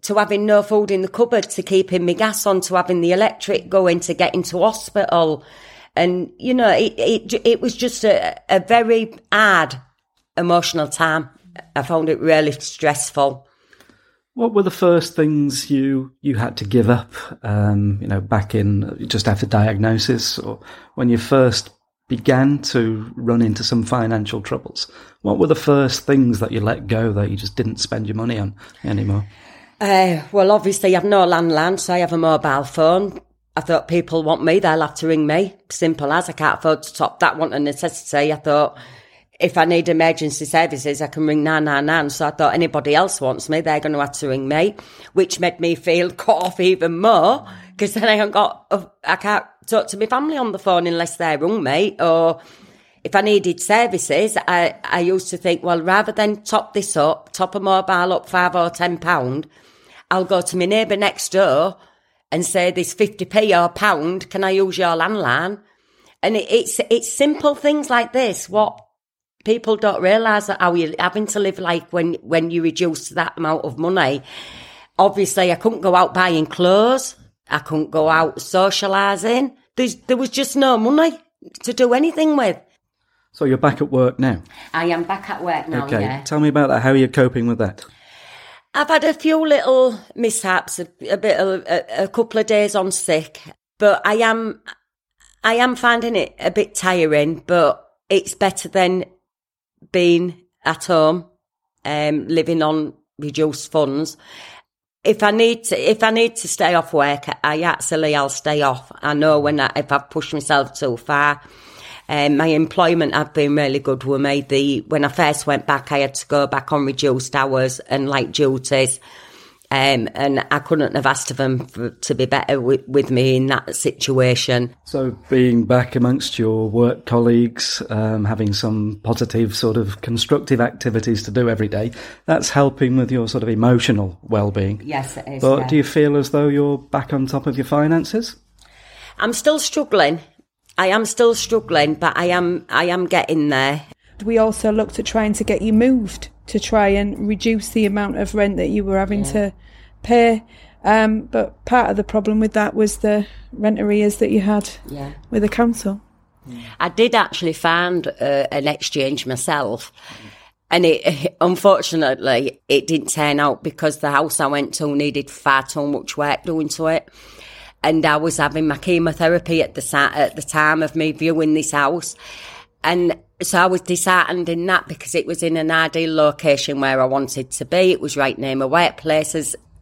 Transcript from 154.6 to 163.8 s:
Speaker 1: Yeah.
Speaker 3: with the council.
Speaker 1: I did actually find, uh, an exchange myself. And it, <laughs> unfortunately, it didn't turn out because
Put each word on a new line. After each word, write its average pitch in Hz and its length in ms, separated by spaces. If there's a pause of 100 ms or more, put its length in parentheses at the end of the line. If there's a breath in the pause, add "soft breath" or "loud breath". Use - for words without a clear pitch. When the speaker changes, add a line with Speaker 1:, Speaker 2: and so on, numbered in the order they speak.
Speaker 1:
Yeah. 143 260 (180)
Speaker 3:
with 220 120
the 214 60
council. 226 520 (800 loud breath)
Speaker 1:
I 175 120
did 233 240
actually 175 400
find, 175 520
uh, 139 460
an 143 160
exchange 139 580
myself. 127 640 (800 loud breath)
And 175 160
it, 147 500
<laughs> - 40
unfortunately, 151 1300
it 139 180
didn't 160 220
turn 147 320
out 143 240
because 151 340